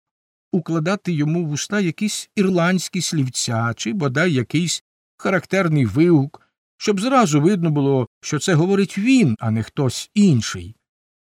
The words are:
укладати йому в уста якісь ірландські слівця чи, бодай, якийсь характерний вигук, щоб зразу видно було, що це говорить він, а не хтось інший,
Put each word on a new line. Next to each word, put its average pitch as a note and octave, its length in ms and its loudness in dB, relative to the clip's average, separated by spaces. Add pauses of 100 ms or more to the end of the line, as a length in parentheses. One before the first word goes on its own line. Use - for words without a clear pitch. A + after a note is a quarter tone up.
(520)
укладати E3+ 600 -2
йому D#3 340 -2
в D3 40 -6
уста G3+ 300 -4
якісь G3+ 540 -4
ірландські F#3 640 0
слівця A#2+ 760 -2
чи, - 160 -6
бодай, D#3 400 -2
якийсь D3 500 -2 (340)
характерний F3 720 0
вигук, D3 640 2 (280)
щоб G#3 240 -2
зразу A3 400 2
видно E3+ 300 2
було, C#3 380 0 (120)
що - 180 -6
це F3+ 160 0
говорить G3 440 0
він, G3 420 2
а A2+ 100 -2
не A2 120 0
хтось - 520 -4
інший, A#2 640 2 (460)